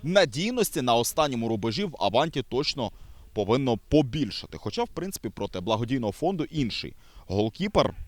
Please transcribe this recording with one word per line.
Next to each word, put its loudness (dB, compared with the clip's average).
надійності 2
на 4
останньому 2
рубежі 0
в -6
"Аванті" 2
точно -4
повинно 2
побільшати. 0
Хоча, -4
в -4
принципі, -8
проти -6
благодійного 0
фонду -2
інший -4
голкіпер 2